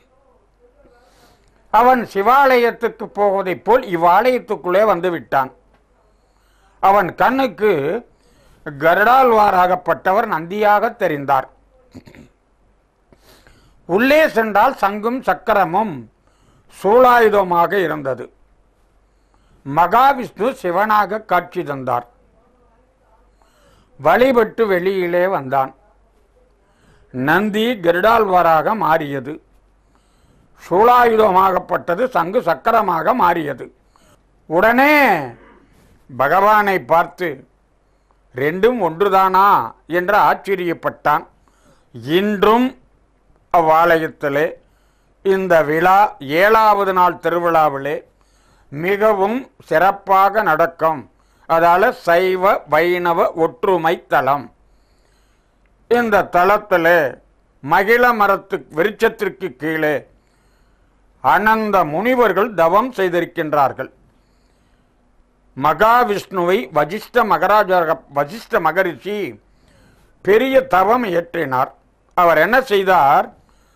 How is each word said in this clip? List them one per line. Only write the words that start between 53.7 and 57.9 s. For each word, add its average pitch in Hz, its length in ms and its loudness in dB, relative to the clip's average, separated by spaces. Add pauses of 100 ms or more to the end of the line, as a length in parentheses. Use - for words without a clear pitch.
தலம். 139 460 -2 (1400)
இந்த 226 440 0
தலத்திலே 175 880 0 (400)
மகிழ 208 520 2